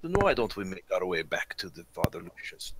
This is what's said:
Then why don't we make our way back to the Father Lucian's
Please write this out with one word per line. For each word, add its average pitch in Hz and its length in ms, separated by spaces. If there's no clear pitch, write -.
Then 165 120
why 196 200
don't 120 220
we 104 100
make 95 260
our 92 140
way 87 180
back 78 340
to - 120
the 85 140
Father 87 280
Lucian's - 580